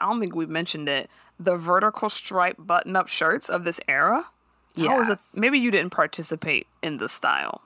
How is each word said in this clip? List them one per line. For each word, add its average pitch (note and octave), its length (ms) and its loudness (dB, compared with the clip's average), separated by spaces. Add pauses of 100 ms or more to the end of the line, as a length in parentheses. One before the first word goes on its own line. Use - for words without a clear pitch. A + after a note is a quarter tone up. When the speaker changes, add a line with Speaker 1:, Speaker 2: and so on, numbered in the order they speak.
Speaker 1:
I F#3 80 0
don't A#3 100 0
think F#3 160 -4
we've D#3+ 140 -2
mentioned D#3 400 -4
it. C#3 200 -2 (300)
The F3+ 180 0
vertical F#3+ 520 2
stripe F#3 500 0
button-up F3 500 0
shirts - 400 2
of F3+ 140 -2
this E3+ 240 -2
era. F3+ 400 2 (500)
How D#3+ 220 4
was - 100 2
it? F#3 100 0
Speaker 2:
Yes. - 60 -14 (100)
Speaker 1:
Maybe C4 240 4
you A#3+ 120 2
didn't F3+ 200 2
participate D#3 760 -2 (160)
in D#3 160 -4
the A2 100 -4
style. - 580 -2